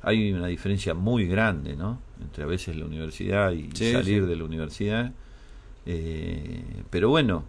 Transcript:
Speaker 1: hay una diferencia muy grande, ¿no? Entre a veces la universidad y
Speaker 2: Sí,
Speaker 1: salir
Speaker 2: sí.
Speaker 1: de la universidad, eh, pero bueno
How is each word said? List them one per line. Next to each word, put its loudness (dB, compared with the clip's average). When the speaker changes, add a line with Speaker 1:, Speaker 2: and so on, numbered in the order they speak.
Speaker 1:
hay 4
una 0
diferencia 0
muy 2
grande, 2
¿no? -4
Entre -8
a -4
veces -2
la -6
universidad 0
y -4
Speaker 2:
Sí, 2
Speaker 1:
salir 4
Speaker 2:
sí. 2
Speaker 1:
de 2
la -4
universidad, -2
eh, -4
pero 4
bueno 4